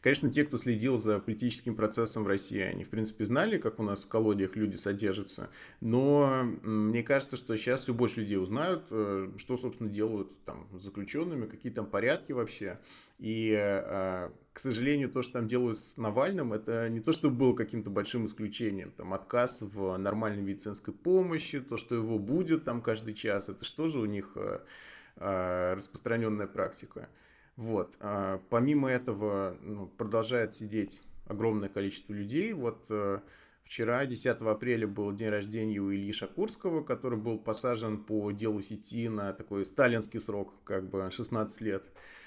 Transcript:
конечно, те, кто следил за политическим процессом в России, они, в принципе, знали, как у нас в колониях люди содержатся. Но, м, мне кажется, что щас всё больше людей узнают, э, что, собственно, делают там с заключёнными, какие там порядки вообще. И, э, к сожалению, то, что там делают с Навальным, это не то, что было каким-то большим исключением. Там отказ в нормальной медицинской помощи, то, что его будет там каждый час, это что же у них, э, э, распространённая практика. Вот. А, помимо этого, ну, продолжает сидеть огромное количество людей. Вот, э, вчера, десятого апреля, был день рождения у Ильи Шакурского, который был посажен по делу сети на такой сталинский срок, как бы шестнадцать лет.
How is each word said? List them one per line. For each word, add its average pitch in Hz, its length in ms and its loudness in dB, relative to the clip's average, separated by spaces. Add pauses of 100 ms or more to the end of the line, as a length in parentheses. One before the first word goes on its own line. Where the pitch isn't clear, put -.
конечно, 139 300 4
те, 147 140 4
кто 135 120 -2
следил 123 400 2
за 107 220 4
политическим 113 560 -2
процессом 110 480 2
в 98 40 0
России, 98 320 2
они, 95 240 -2
в - 60 -12
принципе, 107 360 -2
знали, 160 340 4
как 110 200 -2
у 113 40 -2
нас 101 200 -2
в - 40 -12
колониях 104 480 2
люди 101 220 0
содержатся. 101 760 0 (280)
Но, 135 480 6 (140)
м, 107 480 2
мне 117 140 2
кажется, 135 340 2
что - 180 -2
щас 123 280 2
всё 131 100 0
больше 117 280 2
людей 101 180 0
узнают, 139 500 0
э, 101 480 0
что, 127 200 -4
собственно, 120 340 -4
делают 104 520 -2
там - 240 -12 (120)
с - 20 -14
заключёнными, 113 640 -4
какие 110 260 -10
там 110 140 -4
порядки 110 460 2
вообще. 110 480 -4 (400)
И, 110 360 0
э, 95 760 0 (220)
к - 60 -6
сожалению, 131 520 2
то, 127 100 0
что - 120 -6
там 117 140 -2
делают 120 300 2
с - 200 -6
Навальным, 127 540 0
это 113 380 -2
не 113 100 -2
то, 113 140 2
что 156 160 2
было 123 240 6
каким-то 110 380 -2
большим 104 340 0
исключением. 104 680 -4
Там 92 220 -8
отказ 123 480 0
в 98 360 -4
нормальной 101 440 0
медицинской 101 520 -4
помощи, 170 680 2
то, 120 180 -6
что - 180 -4
его 113 220 2
будет 156 460 2
там 120 180 -2
каждый 110 320 -2
час, 101 360 0
это - 160 -8
что 160 220 -2
же 147 120 0
у 110 60 2
них, 101 300 -4
э, - 240 -4 (580)
э, 90 580 0
распространённая 107 720 -2
практика. - 640 -6 (480)
Вот. 110 420 -2
А, 98 400 0 (100)
помимо 135 400 4
этого, 104 720 0
ну, 98 260 -8
продолжает 113 680 0
сидеть 104 480 -4 (240)
огромное 107 440 0
количество 98 440 -4
людей. 131 400 -2
Вот, 120 360 -4
э, 101 300 0 (440)
вчера, 120 420 0
десятого 113 460 0
апреля, 113 360 2
был 101 240 -2
день 110 180 -2
рождения 107 500 0
у 98 120 0
Ильи 98 220 -2
Шакурского, 165 680 -2
который 120 360 -2
был 110 200 -2
посажен 110 680 -2
по 104 260 0
делу 104 300 0
сети 113 480 -4
на 101 240 -2
такой 98 320 -4
сталинский 117 560 4
срок, 101 320 -4 (100)
как 95 260 -4
бы 95 220 -2
шестнадцать 110 500 -2
лет. 98 300 -2 (360)